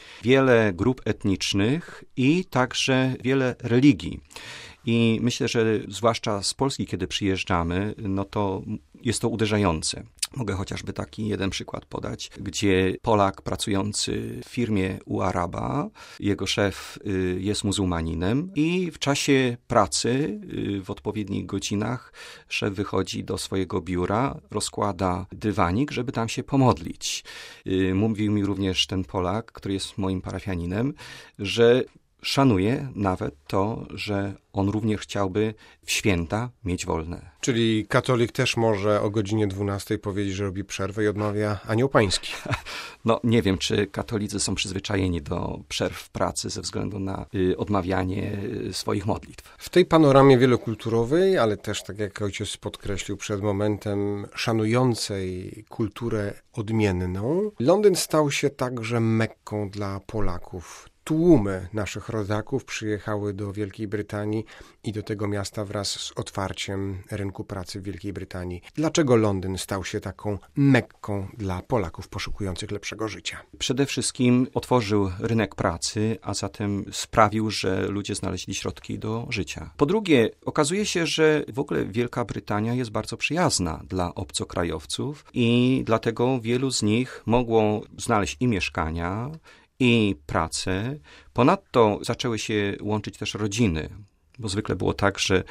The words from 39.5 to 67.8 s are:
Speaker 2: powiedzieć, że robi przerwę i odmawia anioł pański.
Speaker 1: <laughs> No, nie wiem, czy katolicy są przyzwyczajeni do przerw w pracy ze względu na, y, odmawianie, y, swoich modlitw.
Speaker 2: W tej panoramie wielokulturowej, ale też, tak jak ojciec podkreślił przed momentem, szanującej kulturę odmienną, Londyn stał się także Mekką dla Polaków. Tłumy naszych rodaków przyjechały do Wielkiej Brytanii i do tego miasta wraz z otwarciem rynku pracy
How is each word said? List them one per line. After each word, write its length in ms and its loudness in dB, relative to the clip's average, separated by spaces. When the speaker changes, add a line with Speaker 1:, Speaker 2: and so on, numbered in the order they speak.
Speaker 2:
powiedzieć, 340 -4
że 100 -4
robi 200 -4
przerwę 400 -4
i 40 4
odmawia 600 0
anioł 220 2
pański. 460 2
Speaker 1:
<laughs> 80 -12
No, 180 4
nie 180 6
wiem, 160 4
czy 300 0
katolicy 520 -4
są 160 0
przyzwyczajeni 680 0
do 460 -4
przerw 300 -2
w 120 -16
pracy 400 -2
ze 120 -6
względu 380 -4
na, 260 -6
y, 220 4
odmawianie, 800 0
y, 60 -6
swoich 320 -2
modlitw. 520 -6
Speaker 2:
W 120 -16
tej 160 6
panoramie 520 10
wielokulturowej, 1000 2
ale 200 4
też, 260 -6
tak 160 -12
jak 220 -6
ojciec 360 -4
podkreślił 600 -6
przed 240 -4
momentem, 840 0
szanującej 1160 0
kulturę 640 -4
odmienną, 1080 0
Londyn 360 6
stał 360 2
się 180 0
także 500 -2
Mekką 680 0
dla 300 -6
Polaków. 880 -2
Tłumy 720 4
naszych 360 -6
rodaków 560 -2
przyjechały 680 -4
do 200 -6
Wielkiej 340 -6
Brytanii 580 -4
i 80 -4
do 120 -6
tego 240 -4
miasta 380 -4
wraz 240 -4
z 220 -8
otwarciem 840 -4
rynku 320 -6
pracy 380 -10